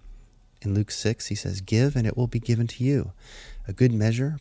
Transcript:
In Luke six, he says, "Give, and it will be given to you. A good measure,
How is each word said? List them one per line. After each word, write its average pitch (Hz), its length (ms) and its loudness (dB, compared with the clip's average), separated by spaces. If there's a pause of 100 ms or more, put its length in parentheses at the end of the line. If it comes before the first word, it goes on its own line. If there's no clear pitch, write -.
(640)
In 101 120 -2
Luke 104 160 0
six, - 360 -2
he 104 100 -4
says, 95 240 -6
"Give, 123 340 2
and 113 140 2
it - 80 -2
will 123 100 0
be 117 140 -2
given 117 260 0
to - 160 -6
you. 127 300 0 (560)
A 101 40 -8
good 123 200 4
measure, 117 480 0